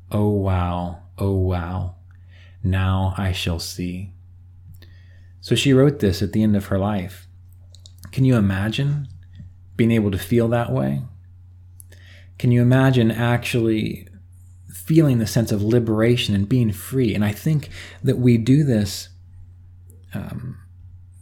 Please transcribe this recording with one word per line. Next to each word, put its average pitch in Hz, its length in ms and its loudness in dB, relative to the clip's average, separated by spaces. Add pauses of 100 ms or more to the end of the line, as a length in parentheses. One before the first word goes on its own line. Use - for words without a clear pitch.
(100)
oh 104 200 0
wow, 90 680 -2 (180)
oh 98 200 -2
wow, 92 580 -2 (720)
now 92 520 0
I 95 140 -2
shall 85 300 -4
see." 90 520 -8 (1300)
So - 140 -2
she 135 180 2
wrote 143 280 4
this 95 200 0
at 101 120 -4
the 107 100 2
end 107 140 2
of 98 100 -2
her 98 140 -2
life. 95 480 -6 (800)
Can 131 140 0
you 131 100 4
imagine 113 720 0 (680)
being 117 160 2
able 107 180 2
to 92 80 -2
feel 117 300 0
that 120 240 -2
way? 135 320 -2 (1300)
Can 127 120 0
you 123 120 4
imagine 127 480 4
actually 113 1000 -2 (600)
feeling 156 500 2
the 110 80 0
sense 110 260 0
of 101 100 0
liberation 113 720 2
and 101 140 0
being 120 240 2
free? 117 420 -2
And 104 100 0
I 101 80 0
think 156 380 -2 (320)
that 131 160 0
we 123 180 4
do 127 280 4
this, 107 440 -2 (1040)
um, 85 460 -10 (640)